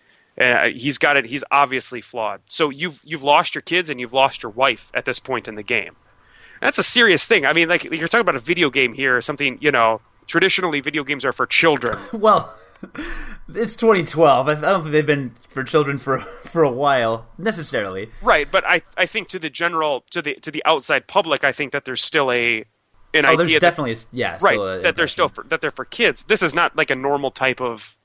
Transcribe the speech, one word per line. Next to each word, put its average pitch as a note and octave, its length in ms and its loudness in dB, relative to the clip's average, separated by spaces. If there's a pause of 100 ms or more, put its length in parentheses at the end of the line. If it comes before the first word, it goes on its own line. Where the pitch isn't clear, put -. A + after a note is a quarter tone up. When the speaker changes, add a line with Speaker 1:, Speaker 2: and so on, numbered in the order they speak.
(400)
Speaker 1:
Uh, A#2+ 340 4
he's C3 240 -4
got D3 200 2
it. B2+ 80 0
He's C3 260 -8
obviously C3 500 0
flawed. G#2+ 480 -6
So D#3 200 -2
you've, C#3+ 340 -8
you've D3+ 200 -10
lost D3+ 320 4
your D3+ 60 -6
kids E3+ 280 -2
and B2+ 100 -8
you've A#2+ 140 -10
lost C3 300 2
your A2+ 80 -8
wife B2 420 0
at A#2+ 120 -4
this B2 140 -4
point B2 280 -4
in A2 80 -12
the G#2 80 -10
game. G2+ 320 -4 (640)
That's - 160 0
a F#3+ 60 0
serious A3 420 4
thing. F#3+ 200 2
I D#3 80 4
mean, E3 140 2
like, E3+ 180 0
you're D#3+ 220 -6
talking A#3 140 2
about F3+ 140 0
a B2+ 40 -6
video D#3+ 300 0
game B2+ 240 0
here, C3 240 0
or A#2 40 0
something, C#3 380 -4
you D3 120 2
know, A2+ 280 4 (280)
traditionally F3 520 0
video C#3+ 240 -4
games C3+ 220 -6
are B2+ 80 0
for B2+ 120 -2
children. D3 580 2
Speaker 2:
<laughs> - 100 -12
Well, G#3+ 400 2 (1000)
it's A3 220 -4
twenty G#3+ 280 4
twelve. C#3 440 4
I, D3+ 60 2
I - 20 0
don't D#3+ 280 0
think D3+ 100 -4
they've D3+ 120 4
been C#3 260 0 (180)
for C3+ 140 -6
children C#3+ 340 0
for, C3 220 -2
<laughs> - 260 -16
for E3 180 0
a C#3 80 4
while, A#2+ 560 0 (100)
necessarily. A#2+ 720 -4 (120)
Speaker 1:
Right, F3 280 2
but F#3 160 2
I, E3+ 180 2 (120)
I F3+ 100 0
think F#3+ 240 -6
to F#3 100 -10
the D#3+ 100 -6
general, D#3 600 -2
to F3 100 -4
the, D3 140 -6
to - 160 -14
the D3 140 -8
outside C#3+ 420 2
public, E3 360 0
I C#3 80 4
think C#3 220 -6
that C#3+ 120 -6
there's B2+ 180 -6
still C#3 280 0
a, A#2 280 0 (540)
an D3+ 120 4
Speaker 2:
Oh, C3+ 40 6
Speaker 1:
idea D3+ 80 6
Speaker 2:
there's E3 160 2
Speaker 1:
that D3+ 60 4
Speaker 2:
definitely, C3+ 320 2
a A2+ 40 -4
s-, - 160 -12
yeah, A#2 220 -4
Speaker 1:
right, D#2+ 60 -14
Speaker 2:
still A#2 280 2
a F#2+ 140 -6
Speaker 1:
that B2 140 0
they're E3 120 0
still E3+ 180 0
Speaker 2:
impression. - 180 -8
Speaker 1:
for, - 60 -20
that D#3+ 120 -2
they're D3 100 -4
for - 140 -12
kids. - 380 0
This G#3 180 0
is E3 120 0
not, E3+ 220 0
like, D#3 140 0
a C#3 60 0
normal C#3 360 -2
type B2+ 280 -2
of, A#2 460 -8